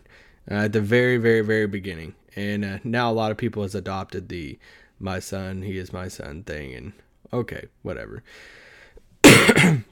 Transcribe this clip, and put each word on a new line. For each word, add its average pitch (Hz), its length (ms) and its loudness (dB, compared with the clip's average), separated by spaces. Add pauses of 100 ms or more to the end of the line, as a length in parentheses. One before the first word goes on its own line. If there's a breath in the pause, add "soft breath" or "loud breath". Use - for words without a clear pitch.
(500 soft breath)
uh, 101 60 -4
at 104 180 0
the 110 80 2
very, 123 360 4
very, 113 240 4
very 107 260 0
beginning. 92 480 -8 (200)
And, 101 300 -4
uh, 98 180 -8
now 117 280 -2
a - 20 0
lot 110 180 -2
of 107 60 -8
people 110 240 -4
has 98 140 -6
adopted 95 540 -8
the 78 280 -12 (420 soft breath)
"my 95 200 -6
son, 95 420 -8
he 92 160 -8
is 78 160 -12
my 90 140 -8
son" 82 360 -14
thing. 76 300 -10
And 64 200 -14 (380)
okay, - 360 -6 (160)
whatever. 57 400 -12 (1000 loud breath)
<coughs> 156 680 8